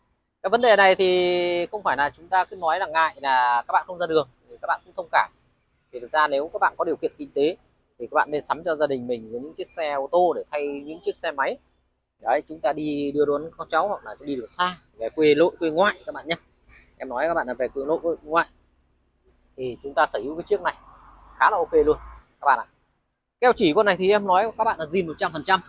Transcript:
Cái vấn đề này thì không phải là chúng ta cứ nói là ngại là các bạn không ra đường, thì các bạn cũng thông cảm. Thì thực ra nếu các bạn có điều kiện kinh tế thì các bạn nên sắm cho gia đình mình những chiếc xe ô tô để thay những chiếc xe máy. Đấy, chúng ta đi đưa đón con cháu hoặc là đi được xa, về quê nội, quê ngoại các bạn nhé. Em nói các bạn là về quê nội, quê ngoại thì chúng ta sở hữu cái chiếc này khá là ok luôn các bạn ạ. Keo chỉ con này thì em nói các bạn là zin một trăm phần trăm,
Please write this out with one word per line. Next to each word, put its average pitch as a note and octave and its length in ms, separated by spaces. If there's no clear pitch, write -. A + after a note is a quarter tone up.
Cái G3+ 80
vấn - 100
đề A3+ 160
này F#3+ 180
thì F3 720
không G#3 160
phải D3+ 140
là C#3+ 140
chúng D#3+ 180
ta F#3 160
cứ G3 160
nói E3 180
là F#3+ 80
ngại D#3 340
là B2+ 480
các C3+ 40
bạn D#3 140
không F3+ 120
ra E3+ 80
đường, D#3 220
thì A#2+ 120
các - 40
bạn E3 180
cũng F3+ 120
thông F3 160
cảm. C3+ 180
Thì B2 80
thực A#2+ 120
ra D#3 140
nếu D3 260
các - 80
bạn F#3 180
có E3 60
điều D#3+ 120
kiện - 220
kinh C#3+ 160
tế D3 220
thì A#2+ 120
các C#3 40
bạn D3+ 160
nên D3 140
sắm C#3+ 200
cho E3 120
gia D3 100
đình C3 200
mình A2+ 260
những C#3 220
chiếc F3+ 140
xe D3+ 240
ô C#3 200
tô F3 240
để G2+ 140
thay D3 160
những C#3+ 380
chiếc F#3+ 120
xe E3 140
máy. D3 280
Đấy, B2 260
chúng D#3 120
ta D3 120
đi D3 400
đưa D3 120
đón D3 320
con D#3+ 140
cháu E3 180
hoặc D#3 160
là G#2+ 160
đi C#3+ 160
được A2+ 120
xa, F3+ 280
về A2+ 100
quê D3+ 260
nội, E3 240
quê E3 120
ngoại G3 240
các D3 80
bạn C3+ 140
nhé. E3+ 80
Em C3 100
nói B2+ 200
các E3+ 60
bạn D#3 120
là B2 80
về B2 140
quê C3+ 160
nội, D#3 180
quê E3 200
ngoại D#3+ 240
thì B2+ 260
chúng C#3 120
ta D#3 120
sở B2+ 180
hữu D3+ 120
cái E3+ 60
chiếc G3 180
này E3+ 140
khá D3 120
là G#3+ 60
ok E3 160
luôn D3+ 240
các C3 60
bạn C3 120
ạ. A2 80
Keo A#3+ 120
chỉ E3+ 200
con G#3 140
này F#3 100
thì F#3 140
em G#3 160
nói G3 320
các A3 60
bạn G#3 140
là D#3+ 60
zin E3+ 220
một D3+ 120
trăm F3+ 140
phần D#3 120
trăm, F#3+ 240